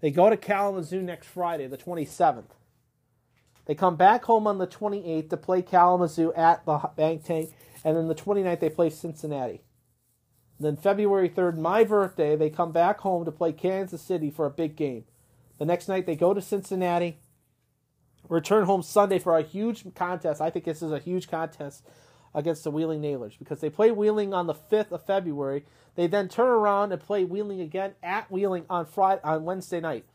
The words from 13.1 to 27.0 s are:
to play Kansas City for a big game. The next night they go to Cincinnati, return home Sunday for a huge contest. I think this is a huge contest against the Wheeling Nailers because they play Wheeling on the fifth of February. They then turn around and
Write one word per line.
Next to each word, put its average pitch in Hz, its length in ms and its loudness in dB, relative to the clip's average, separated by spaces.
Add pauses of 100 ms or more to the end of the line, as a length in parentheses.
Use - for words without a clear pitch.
to 165 60 -4
play 160 220 -2
Kansas 185 500 -4
City 156 280 -4
for 151 160 -2
a 143 40 -2
big 151 240 -6
game. 135 300 -6 (540)
The 151 60 -4
next 170 240 -2
night 190 180 -2
they 165 100 -2
go 180 180 4
to 196 80 -4
Cincinnati, 180 760 -2 (1080)
return 185 360 2
home 185 180 2
Sunday 196 360 2
for 165 180 2
a 160 60 4
huge 208 420 -6 (100)
contest. 180 460 -4
I 160 100 -2
think 165 140 -6
this 160 180 -6
is 156 100 -4
a 147 60 -4
huge 175 300 -6
contest 160 560 -8 (500)
against 156 300 -2
the 156 60 -4
Wheeling 156 300 -2
Nailers 135 380 -6
because 143 220 -10
they 151 100 -4
play 220 200 4
Wheeling 208 440 0
on 180 120 0
the 156 80 -2
fifth 214 380 -2
of 170 120 -10
February. 143 600 -2 (300)
They 175 120 0
then 185 220 0
turn 240 200 2
around 208 440 2
and 170 80 -6